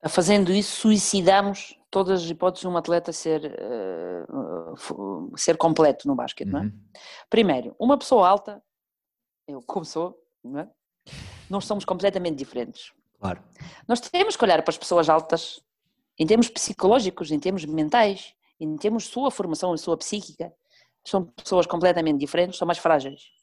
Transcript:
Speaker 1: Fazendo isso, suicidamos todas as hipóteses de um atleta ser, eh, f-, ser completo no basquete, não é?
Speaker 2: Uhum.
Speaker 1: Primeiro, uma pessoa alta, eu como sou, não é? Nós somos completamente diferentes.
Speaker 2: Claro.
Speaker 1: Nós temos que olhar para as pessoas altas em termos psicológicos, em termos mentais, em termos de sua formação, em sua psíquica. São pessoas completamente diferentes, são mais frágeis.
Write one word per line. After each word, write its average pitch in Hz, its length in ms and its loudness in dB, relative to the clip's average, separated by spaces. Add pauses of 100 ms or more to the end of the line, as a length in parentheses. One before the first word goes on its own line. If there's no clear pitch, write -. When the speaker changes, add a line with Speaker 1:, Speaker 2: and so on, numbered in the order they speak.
Speaker 1:
Fazendo 185 440 4
isso, 196 300 0
suicidamos 202 920 4 (140)
todas 190 340 0
as 165 60 -8
hipóteses 180 320 -2
de 185 60 -6
um 180 100 -2
atleta 170 340 -2
ser, 160 340 -2
eh, 92 800 -8 (520)
f-, - 160 -12 (420)
ser 165 220 0
completo 156 500 4
no 139 80 0
basquete, 120 340 -8
não 139 100 -4
é? 196 40 -6
Speaker 2:
Uhum. - 160 -8 (500)
Speaker 1:
Primeiro, 160 500 2
uma 269 180 4
pessoa 226 300 4
alta, 202 340 0 (880)
eu 139 180 -12
como 180 180 -6
sou, 165 320 -6 (280)
não 135 160 -10
é? 160 100 -12 (800)
Nós 190 160 -4
somos 208 180 -4
completamente 180 540 -2
diferentes. - 540 -10 (280)
Speaker 2:
Claro. 92 220 -6 (460)
Speaker 1:
Nós 240 120 0
temos 381 380 0
que - 60 2
olhar 175 180 4
para 165 100 -2
as 160 60 -4
pessoas 165 320 2
altas 160 500 0 (580)
em 160 100 0
termos 220 200 6
psicológicos, 190 840 0
em 156 80 0
termos 180 260 -4
mentais, 175 680 0 (260)
em 156 180 -6
termos 214 260 -2
de - 60 -12
sua 262 220 -2
formação, 180 420 -4
em 160 40 -4
sua 160 200 -4
psíquica. 175 560 -10 (520)
São 190 200 -2
pessoas - 400 0
completamente 170 540 2
diferentes, 175 400 -2
são 180 80 -2
mais 170 100 0
frágeis. 139 440 0 (220)